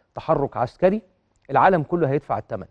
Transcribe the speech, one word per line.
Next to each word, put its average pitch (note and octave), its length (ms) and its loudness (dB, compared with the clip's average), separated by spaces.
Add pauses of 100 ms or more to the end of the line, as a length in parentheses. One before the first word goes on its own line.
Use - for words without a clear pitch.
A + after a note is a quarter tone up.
(140)
تحرك C#3+ 420 -2
عسكري، F3+ 460 -2 (480)
العالم D#3+ 320 4
كله D#3+ 280 -2
هيدفع C3+ 280 -4
الثمن، F#2 320 -10